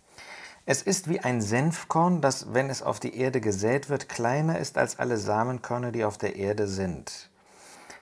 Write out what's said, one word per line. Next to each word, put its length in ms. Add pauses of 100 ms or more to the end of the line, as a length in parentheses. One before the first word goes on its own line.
(680)
Es 160
ist 260
wie 120
ein 200
Senfkorn, 800
das, 320
wenn 160
es 140
auf 180
die 160
Erde 240
gesät 480
wird, 200
kleiner 500
ist 180
als 220
alle 180
Samenkörner, 760
die 120
auf 140
der 180
Erde 300
sind. 640 (720)